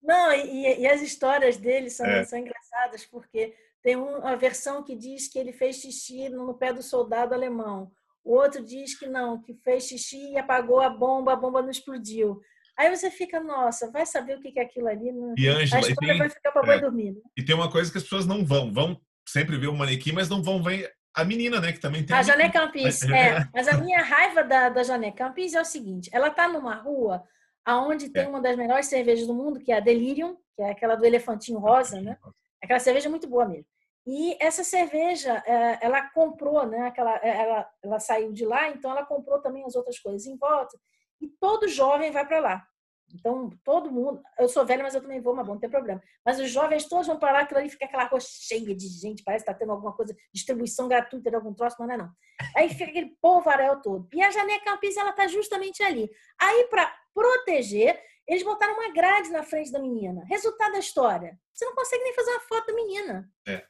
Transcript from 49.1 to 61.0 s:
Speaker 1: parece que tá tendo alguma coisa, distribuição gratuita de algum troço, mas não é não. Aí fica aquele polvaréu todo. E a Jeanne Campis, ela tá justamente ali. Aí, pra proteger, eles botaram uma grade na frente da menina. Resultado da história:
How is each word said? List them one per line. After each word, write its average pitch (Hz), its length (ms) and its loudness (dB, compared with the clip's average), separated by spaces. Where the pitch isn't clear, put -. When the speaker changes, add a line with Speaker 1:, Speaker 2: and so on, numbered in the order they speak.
Speaker 1:
parece 214 220 -4
que 196 80 -4
tá 190 40 -8
tendo 214 140 -4
alguma 202 240 -6
coisa, 220 220 -6
distribuição 240 560 -4
gratuita 247 400 0
de 233 80 -2
algum 214 160 -6
troço, 240 260 -4
mas 233 100 -8
não 247 60 -6
é 233 40 -6
não. 175 120 -10
Aí 320 140 4
fica - 160 -8
aquele 311 340 -6
polvaréu 285 600 6
todo. 190 320 -6
E 349 80 2
a 403 80 6
Jeanne 403 300 0
Campis, 403 360 -4
ela 403 160 0
tá 392 160 2
justamente 392 540 -4
ali. 247 280 0
Aí, 440 300 6
pra 359 220 2
proteger, 330 880 2
eles 359 160 0
botaram 415 320 0
uma 440 180 -4
grade 349 380 2
na 320 120 -4
frente 302 280 -8
da 269 80 -6
menina. 214 480 -6
Resultado 427 460 -2
da 392 60 -2
história: 185 600 -2